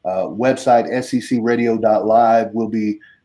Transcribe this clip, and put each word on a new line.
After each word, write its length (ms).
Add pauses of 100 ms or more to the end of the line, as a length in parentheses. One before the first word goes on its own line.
uh, 220
website, 640
S 220
E 80
C 180
radio 380
dot 280
live. 480
We'll 160
be 300 (260)